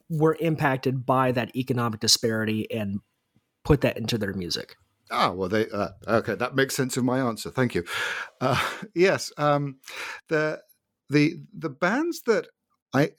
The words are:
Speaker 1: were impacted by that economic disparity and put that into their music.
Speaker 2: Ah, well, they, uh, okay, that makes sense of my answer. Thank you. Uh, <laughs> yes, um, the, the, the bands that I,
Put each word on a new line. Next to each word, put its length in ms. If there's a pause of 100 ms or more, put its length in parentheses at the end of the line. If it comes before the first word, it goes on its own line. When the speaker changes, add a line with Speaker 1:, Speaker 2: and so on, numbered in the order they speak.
Speaker 1:
were 320
impacted 640
by 240
that 240
economic 460
disparity 720
and 260 (640)
put 200
that 140
into 220
their 160
music. 400 (380)
Speaker 2:
Ah, 180
well, 180
they, 200
uh, 220 (180)
okay, 260
that 220
makes 180
sense 220
of 80
my 160
answer. 300
Thank 260
you. 80 (560)
Uh, 200 (200)
<laughs> 160
yes, 420
um, 380 (520)
the, 320 (480)
the, 280 (200)
the 140
bands 520
that 260 (440)
I, 260